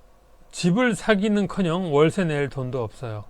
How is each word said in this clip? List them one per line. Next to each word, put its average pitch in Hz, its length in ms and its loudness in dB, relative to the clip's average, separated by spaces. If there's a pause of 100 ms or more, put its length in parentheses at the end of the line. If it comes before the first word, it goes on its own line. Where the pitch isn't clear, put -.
(500)
집을 208 460 2
사기는커녕 190 1000 0
월세 160 300 4
낼 143 240 -2
돈도 127 340 -6
없어요. 107 480 -10